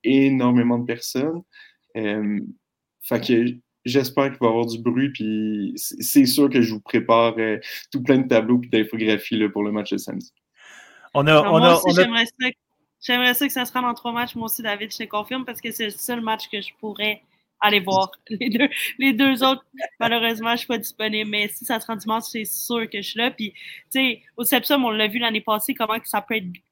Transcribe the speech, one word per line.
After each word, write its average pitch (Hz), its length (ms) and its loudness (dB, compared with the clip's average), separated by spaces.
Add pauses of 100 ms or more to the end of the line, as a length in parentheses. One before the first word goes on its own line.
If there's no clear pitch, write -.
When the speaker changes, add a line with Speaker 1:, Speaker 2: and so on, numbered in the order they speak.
Speaker 1:
énormément 123 760 4
de 120 80 -4
personnes. 135 560 -4 (540)
Euh, 104 440 -2 (640)
fait 120 220 -2
que 120 200 4 (400)
j'espère 131 460 0
qu'il 127 100 -12
va 123 60 2
y 113 40 4
avoir 117 160 0
du 117 160 -8
bruit, 123 280 0
puis 107 640 -4
c'est, - 260 -10
c'est 135 240 6
sûr 135 240 4
que 123 120 4
je 110 120 0
vous 104 60 -8
prépare, 117 580 2
euh, 110 200 0 (340)
tout 131 100 -4
plein 131 160 6
de 131 80 0
tableaux 120 320 4
puis 123 120 -8
d'infographies, 107 680 0
là, 107 120 2
pour 104 140 -4
le 104 80 -2
match 107 220 -4
de 98 60 0
samedi. - 340 -10 (840)
Speaker 2:
On 143 120 4
a, 156 40 6
Speaker 3:
Alors, 151 240 8
Speaker 2:
on 160 40 8
Speaker 3:
moi 170 120 8
Speaker 2:
a, 170 40 10
Speaker 3:
aussi, - 120 2
Speaker 2:
on - 40 4
a 170 120 6
Speaker 3:
j'aimerais 233 240 2
ça, 254 220 -4 (520)
j'aimerais 247 340 2
ça 285 120 -2
que 269 60 -2
ça 247 120 -4
se 240 80 -10
rende 247 140 -2
en 240 80 -2
trois 240 180 -8
matchs, 240 220 -6
moi 226 100 -6
aussi, 220 160 -6
David, 208 320 -6
je - 60 -12
te 226 60 -8
confirme, 214 420 -6
parce 233 160 -14
que 233 80 -8
c'est 226 160 -6
le 202 40 -6
seul 240 300 -8
match 220 300 -4
que 208 100 -8
je - 80 -12 (100)
pourrais 208 440 -6 (380)
aller 208 200 4
voir. 190 300 0 (100)
<laughs> - 80 -20
Les 226 220 -4
deux, 240 180 2 (300)
les 269 160 2
deux 262 280 2
autres, 262 220 2 (340)
malheureusement, 226 540 0
je 247 60 0
suis - 80 -12
pas 240 100 -4
disponible, 214 540 -6
mais 208 180 -2
si - 160 -14
ça 220 160 -4
se - 60 -18
rend 226 100 -6
dimanche, 220 340 -4
c'est 220 140 -8
sûr 226 460 -6
que 208 100 -8
je 196 80 -10
suis 214 100 -10
là. 240 120 0
Puis, 214 220 -10
tu - 100 -20 (260)
sais, 254 340 -2 (140)
au 233 80 -6
Sepsum, 269 400 0
on 226 60 0
l'a 214 180 0
vu 214 100 -6
l'année 226 220 -2
passée, 214 320 -2
comment 220 260 -4
que - 100 -18
ça 208 120 -4
peut 220 160 -4
être, 180 160 -6
tu - 80 -18 (120)